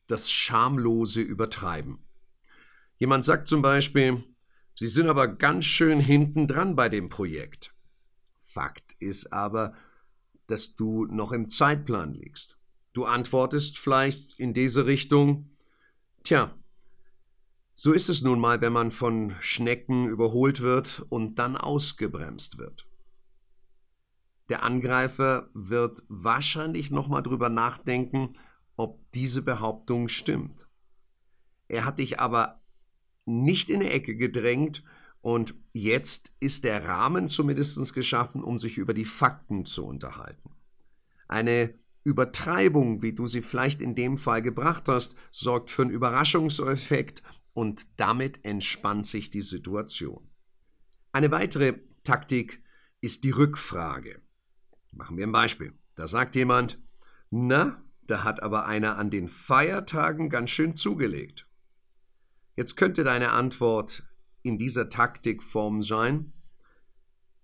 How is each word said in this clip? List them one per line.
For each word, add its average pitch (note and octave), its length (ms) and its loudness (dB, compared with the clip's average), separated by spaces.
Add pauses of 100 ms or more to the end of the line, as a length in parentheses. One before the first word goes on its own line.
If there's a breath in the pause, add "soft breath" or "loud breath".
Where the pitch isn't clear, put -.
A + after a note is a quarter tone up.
das A2 220 -2
schamlose A#2 920 2
Übertreiben. F#2 840 -4 (920 soft breath)
Jemand C3 260 4
sagt - 240 4
zum D#3 140 4
Beispiel: C3+ 640 4 (520)
„Sie A2+ 120 -4
sind D#3 200 4
aber C#3 200 6
ganz D3+ 380 2
schön D#3 340 4
hinten D3 480 6
dran E3 280 0
bei B2 140 4
dem G2+ 180 -2
Projekt.“ D#2+ 640 -8 (640)
Fakt - 640 -10
ist G2 320 -6
aber, G#2 420 -2 (760 soft breath)
dass - 280 -2
du A2 300 -2
noch G#2+ 260 -4
im A#2 160 -4
Zeitplan C3 640 0
liegst. - 440 -16 (340)
Du B2 140 -4
antwortest C3 720 0
vielleicht C3+ 600 0
in B2 160 -2
diese B2+ 320 2
Richtung: C#3+ 680 4 (680)
„Tja, B2+ 300 4 (1200)
so D#3 200 2
ist F3+ 160 4
es D#3 120 0
nun B2+ 180 4
mal, A#2 200 4
wenn A#2 140 2
man A#2 180 2
von A2 480 -2
Schnecken B2 680 0
überholt A#2 520 2
wird B2+ 500 0
und A2+ 300 -2
dann B2 160 -2
ausgebremst F#2 1040 -4
wird.“ - 280 -14 (1700)
Der - 120 -2
Angreifer B2+ 880 0
wird A2+ 560 -2
wahrscheinlich C#3+ 840 -2
noch C#3 160 -2
mal C#3 140 -2
drüber B2 260 -2
nachdenken, B2 840 -2 (420 loud breath)
ob - 380 -6
diese B2+ 280 -2
Behauptung A#2 680 -2
stimmt. - 580 -4 (1040)
Er A2+ 160 -2
hat C#3+ 140 -4
dich B2+ 200 -4
aber A#2 420 0 (640)
nicht C3 440 0
in G3 100 0
die G3 80 0
Ecke - 300 -4
gedrängt B2 640 -2 (380 soft breath)
und A#2 340 -2 (160)
jetzt - 720 -2
ist C#3 240 -2
der G#2 200 -2
Rahmen C3+ 440 0
zumindestens C#3+ 640 0
geschaffen, B2 500 -2
um A#2+ 140 -4
sich A2 200 -6
über G2 160 -2
die G#2+ 120 -2
Fakten G#2+ 580 -2
zu - 220 -8
unterhalten. - 640 -14 (800)
Eine A#2 440 2 (300)
Übertreibung, C#3+ 1000 2
wie A2+ 120 -2
du A#2 140 -4
sie A#2 140 -4
vielleicht C3+ 400 -2
in A#2+ 140 -4
dem B2+ 220 0
Fall A#2 240 0
gebracht B2 480 -2
hast, B2 260 0 (160 soft breath)
sorgt B2 380 -2
für - 140 0
einen B2+ 80 2
Überraschungseffekt C3+ 1300 0 (300 loud breath)
und A2 300 -4 (140)
damit B2 460 0
entspannt G#2 640 -4
sich G#2 240 -6
die G2+ 120 -6
Situation. F#2 880 -8 (840)
Eine C#3+ 180 4
weitere D3 480 0 (240)
Taktik - 600 -2 (360 soft breath)
ist - 240 -4
die C3+ 80 2
Rückfrage. F2 920 -2 (720)
Machen E2 260 -12
wir G2 80 -4
ein A2 60 -2
Beispiel. - 460 0 (180)
Da D#2+ 120 -8
sagt B2 280 -2
jemand: B2 460 2 (480 soft breath)
„Na, B2+ 540 2 (180)
da G2+ 220 -2
hat A2 200 -2
aber G#2 220 -2
einer G#2+ 320 0
an G#2 120 -4
den F#2+ 180 -2
Feiertagen D#3 1040 0
ganz A#2+ 200 -2
schön D#3+ 260 0
zugelegt.“ B2+ 720 -4 (1080)
Jetzt A#2+ 200 -4
könnte F#3 280 2
deine B2 280 2
Antwort A2+ 720 0 (380)
in A#2 160 -2
dieser A#2 320 -2
Taktikform G#2+ 920 0
sein: A2+ 520 -2 (1120)